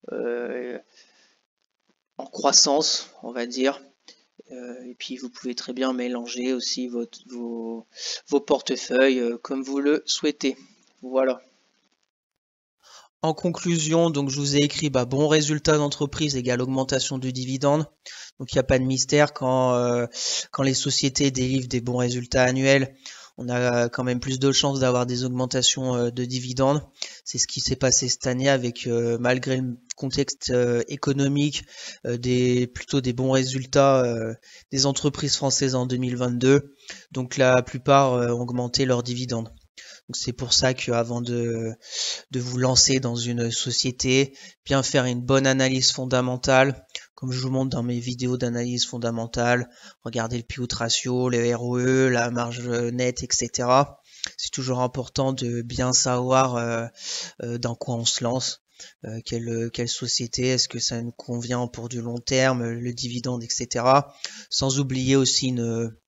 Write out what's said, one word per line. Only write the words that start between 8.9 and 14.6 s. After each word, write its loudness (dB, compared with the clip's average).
euh, -2
comme -6
vous -4
le 2
souhaitez. -2
Voilà. 0
En 0
conclusion, 2
donc 0
je -4
vous 0
ai 6